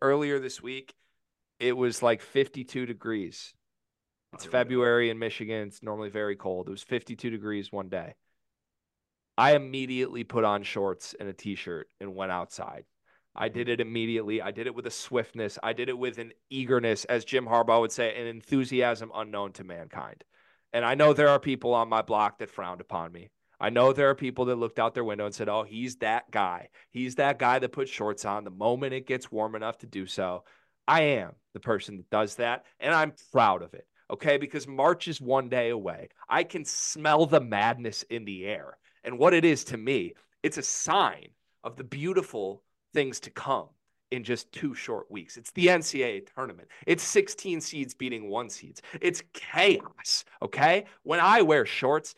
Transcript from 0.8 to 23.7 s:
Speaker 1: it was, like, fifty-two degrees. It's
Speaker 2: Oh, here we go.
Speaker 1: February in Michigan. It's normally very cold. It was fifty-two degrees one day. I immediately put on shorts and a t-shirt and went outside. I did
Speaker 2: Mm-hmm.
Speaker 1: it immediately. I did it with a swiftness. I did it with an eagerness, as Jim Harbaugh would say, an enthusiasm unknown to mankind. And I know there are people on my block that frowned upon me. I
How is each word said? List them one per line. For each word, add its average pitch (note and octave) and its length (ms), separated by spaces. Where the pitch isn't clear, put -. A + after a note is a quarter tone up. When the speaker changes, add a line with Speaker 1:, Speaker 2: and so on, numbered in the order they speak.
Speaker 1:
it B2 160
was, B2 280
like, A#2 180
fifty-two C3 640
degrees. A2 680
It's - 100
Speaker 2:
Oh, - 0
here - 40
we - 40
go. B2+ 60
Speaker 1:
February A#2+ 520
in A2+ 80
Michigan. A2 500
It's - 140
normally G#2+ 280
very G#2 260
cold. F#2 320
It F#2+ 40
was G2 100
fifty-two B2 480
degrees G#2 420
one G2 160
day. E2+ 260
I C#3 160
immediately C3 680
put A2+ 220
on G#2 200
shorts G2 540
and G2+ 120
a - 20
t-shirt F2+ 560
and G2 160
went F#2+ 160
outside. - 540
I A2+ 140
did A#2+ 200
Speaker 2:
Mm-hmm. A#2+ 40
Speaker 1:
it A#2 80
immediately. A2+ 600
I F#2+ 80
did A2+ 160
it B2 80
with A#2 120
a A#2 40
swiftness. A2+ 720
I A2+ 100
did A#2+ 160
it B2+ 80
with B2 220
an A#2 140
eagerness, B2 560
as A#2+ 180
Jim B2+ 220
Harbaugh A#2 340
would A2+ 120
say, A2+ 280
an A#2+ 60
enthusiasm A#2+ 880
unknown G#2 400
to G2 100
mankind. E2 600
And A#2 100
I A#2+ 100
know D3 200
there D3 140
are C#3 120
people C3 320
on A#2 160
my A2+ 140
block G#2 380
that G#2 100
frowned F2+ 320
upon E2+ 300
me. F2 180
I G#2+ 120